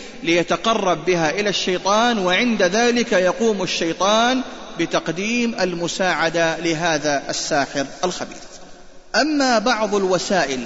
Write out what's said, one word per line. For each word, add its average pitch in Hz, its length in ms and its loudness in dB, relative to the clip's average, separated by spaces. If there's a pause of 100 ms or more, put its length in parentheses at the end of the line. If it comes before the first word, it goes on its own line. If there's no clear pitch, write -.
(240)
ليتقرب 175 840 0
بها 170 240 2
إلى 202 200 0
الشيطان، 202 720 0
وعند 196 440 2
ذلك 233 480 2
يقوم 185 520 2
الشيطان 214 760 0 (380)
بتقديم 196 800 -2
المساعدة 165 1000 0
لهذا 156 680 0
الساحر 139 560 -2 (180)
الخبيث. - 340 -6 (800)
أما 269 440 2
بعض 214 360 0
الوسائل 180 720 2